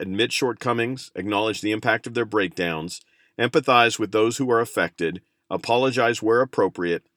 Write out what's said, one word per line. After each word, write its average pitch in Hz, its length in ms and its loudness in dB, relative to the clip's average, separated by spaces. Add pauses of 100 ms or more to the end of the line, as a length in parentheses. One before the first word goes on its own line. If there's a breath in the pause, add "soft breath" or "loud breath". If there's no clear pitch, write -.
admit 98 320 -2
shortcomings, 123 800 -2
acknowledge 104 460 -2
the 104 120 0
impact 110 340 0
of 117 80 -12
their 117 100 0
breakdowns, 87 800 -2 (360 soft breath)
empathize 120 600 4
with 104 120 -4
those 110 280 2
who 131 120 -2
are 117 100 4
affected, 87 600 -2 (300)
apologize 120 720 0
where 113 180 2
appropriate, 90 640 0 (140)